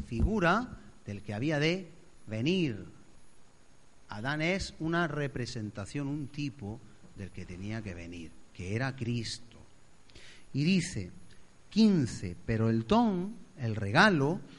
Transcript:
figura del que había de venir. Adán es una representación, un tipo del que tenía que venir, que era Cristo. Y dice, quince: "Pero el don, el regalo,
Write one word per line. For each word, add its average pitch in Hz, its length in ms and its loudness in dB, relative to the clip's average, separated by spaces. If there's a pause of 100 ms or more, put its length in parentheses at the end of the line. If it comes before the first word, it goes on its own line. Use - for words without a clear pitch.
figura 185 720 4 (260)
del 101 180 -8
que 104 120 -6
había 143 240 2
de 170 320 2 (360)
venir. 117 600 0 (1200)
Adán 131 320 -4
es 185 400 0
una 165 280 2
representación, 127 1000 -4
un 143 200 -4
tipo 131 520 -6 (360)
del 95 140 -8
que 92 140 -10
tenía 98 380 -8
que 98 120 -8
venir, 85 360 -12 (240)
que 92 200 -4
era 131 200 0
Cristo. 120 640 -4 (920)
Y 139 120 0
dice, 160 460 2 (600)
quince: 156 680 4 (100)
"Pero 113 240 4
el 113 160 2
don, 208 480 4 (240)
el 113 180 -2
regalo, 143 640 6 (180)